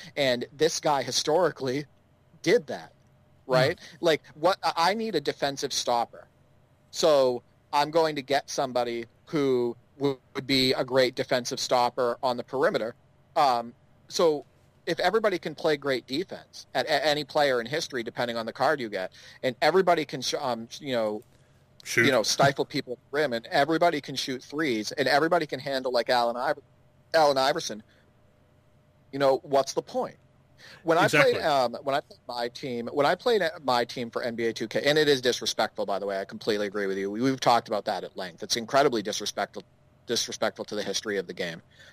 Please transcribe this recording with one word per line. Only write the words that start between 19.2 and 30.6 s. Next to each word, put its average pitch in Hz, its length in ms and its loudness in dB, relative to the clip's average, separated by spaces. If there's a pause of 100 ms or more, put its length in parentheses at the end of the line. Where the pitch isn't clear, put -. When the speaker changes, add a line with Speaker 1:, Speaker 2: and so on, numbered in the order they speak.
Speaker 1:
and 131 200 -2
everybody 165 440 4
can, 139 160 -10
sh-, - 180 -4
um, 120 300 -4 (100)
you 139 140 -6
know, 107 300 -2 (600)
Speaker 2:
Shoot. 120 240 2
Speaker 1:
you 139 40 4
know, 117 120 2
stifle 139 420 2
people 131 280 -8
at - 60 -14 (120)
the 139 60 -4
rim, 143 160 0
and 117 120 -6
everybody 160 560 2
can 143 140 -12
shoot - 280 -6
threes, 135 480 -4
and 135 160 -2
everybody 156 380 2
can 139 140 -8
handle 131 320 -4
like 120 180 0
Allen 120 260 2
Iver-, 143 280 -4 (500)
Allen 147 240 6
Iverson, 131 460 -2 (1300)
you 139 80 -8
know, 135 240 6
what's 135 300 0
the 160 100 -4
point? 190 320 -6 (640)